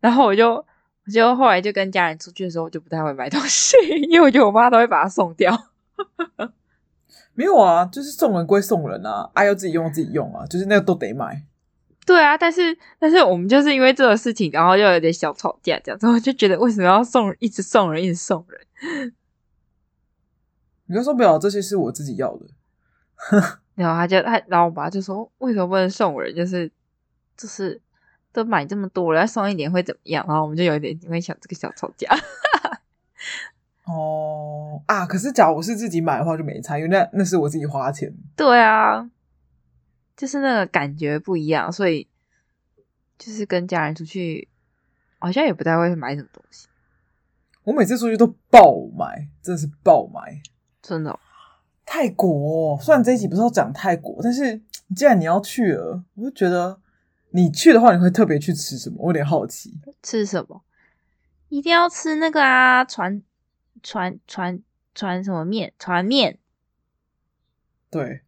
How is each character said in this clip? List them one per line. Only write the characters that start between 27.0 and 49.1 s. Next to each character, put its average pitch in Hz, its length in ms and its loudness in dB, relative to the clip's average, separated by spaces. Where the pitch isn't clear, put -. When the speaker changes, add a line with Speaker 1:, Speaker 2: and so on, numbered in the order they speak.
Speaker 1:
就 214 120 -18
是 190 320 -10
都 220 120 -4
买 202 200 0
这 190 120 -8
么 196 140 -6
多 175 220 -2
了， 160 100 4
要 214 40 2
送 202 240 -4
一 202 40 -4
点 156 160 -6
会 180 120 0
怎 - 120 -8
么 - 100 -20
样？” 160 240 -6
然 156 80 -2
后 156 80 0
我 - 20 -6
们 156 100 -8
就 170 60 -2
有 160 140 0
一 - 20 -2
点 156 240 -8
因 170 80 -16
为 170 100 -4
小， - 200 -12
这 - 80 -20
个 175 80 -14
小 - 160 -12
吵 - 240 -10
架。 - 120 -10
<laughs> - 920 -20
Speaker 2:
哦， 151 1040 -8
啊， 190 200 -2
可 190 120 -4
是 254 140 -6
假 214 160 4
如 220 80 0
我 165 60 -8
是 220 120 -6
自 220 140 -8
己 165 120 -4
买 156 180 -2
的 151 60 -4
话 160 120 -4
就 160 80 -10
没 - 160 -10
差， 151 180 -10
因 156 60 -6
为 160 40 -6
那， 190 240 2
那 190 120 0
是 180 120 -2
我 147 120 0
自 156 100 -6
己 147 80 -6
花 139 240 -4
钱。 - 240 -10
Speaker 1:
对 247 240 6
啊， 220 500 2
就 277 100 -10
是 277 140 -6
那 269 180 0
个 190 80 0
感 147 300 -4
觉 151 220 -4
不 180 180 -4
一 156 100 -4
样， 151 260 -2
所 190 160 -2
以 160 200 -4
就 - 140 -20
是 214 140 -8
跟 180 200 -4
家 170 200 -2
人 156 80 -6
出 160 100 -14
去， 165 440 -10
好 180 140 -6
像 277 120 0
也 254 80 0
不 160 120 -8
太 165 140 0
会 175 160 0
买 139 200 -8
什 147 80 -10
么 - 100 -20
东 - 180 -20
西。 - 180 -20
Speaker 2:
我 214 80 -4
每 277 120 2
次 233 140 -2
出 233 100 -4
去 226 80 -2
都 226 100 6
爆 175 240 12
买， 85 320 -10